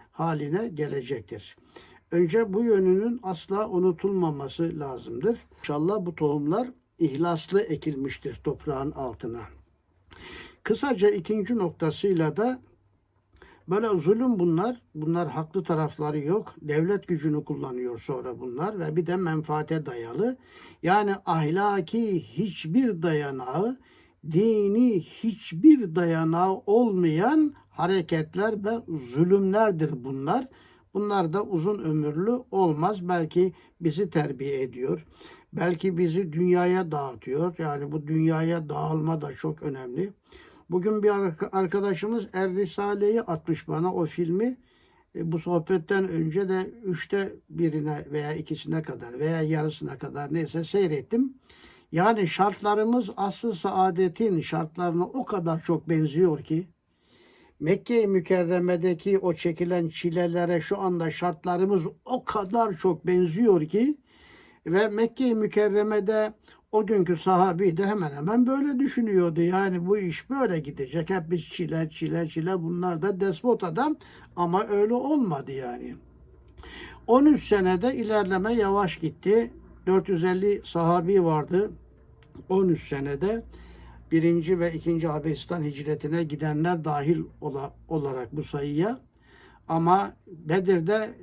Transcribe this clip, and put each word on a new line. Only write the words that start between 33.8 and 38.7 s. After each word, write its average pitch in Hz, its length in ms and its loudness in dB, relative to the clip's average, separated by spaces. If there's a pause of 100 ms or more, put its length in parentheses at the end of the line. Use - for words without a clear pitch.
bizi 165 300 -2
terbiye 139 520 -2
ediyor. 131 440 -6 (460)
Belki 175 460 0
bizi 175 340 0
dünyaya 180 600 2
dağıtıyor. 139 640 -4
Yani 147 340 -4
bu 151 140 -6
dünyaya 160 640 0
dağılma 156 520 -2